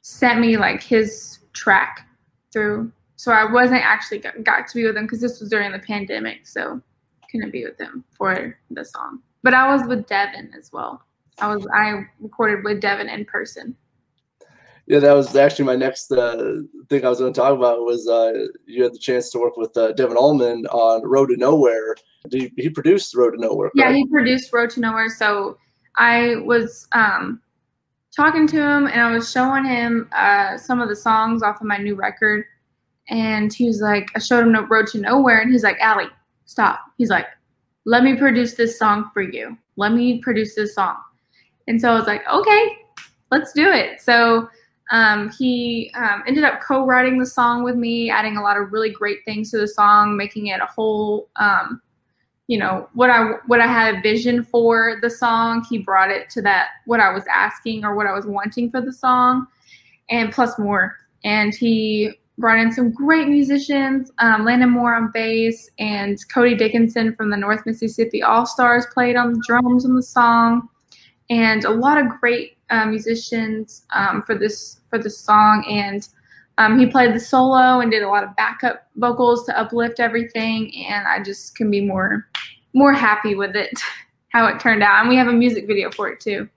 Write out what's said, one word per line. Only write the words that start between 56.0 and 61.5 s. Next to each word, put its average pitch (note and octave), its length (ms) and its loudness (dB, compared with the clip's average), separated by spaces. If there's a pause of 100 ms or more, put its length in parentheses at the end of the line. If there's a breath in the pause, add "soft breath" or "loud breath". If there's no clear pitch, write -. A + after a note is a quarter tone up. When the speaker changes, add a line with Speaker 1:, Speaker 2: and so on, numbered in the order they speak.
Speaker 1:
it - 200 -4
to A3 120 -8
that, F#3+ 260 2 (180)
what A3+ 140 2
I G3 120 4
was G3 200 -8
asking G#3 520 -2
or G#3 100 -2
what G#3 120 -2
I G3 60 -2
was G3+ 140 -6
wanting G#3 440 -6
for B3+ 100 -4
the B3+ 120 -8
song, B3+ 540 2 (640 soft breath)
and A3+ 220 -2
plus A#3+ 260 0
more. G3+ 380 -2 (280)
And G#3 300 0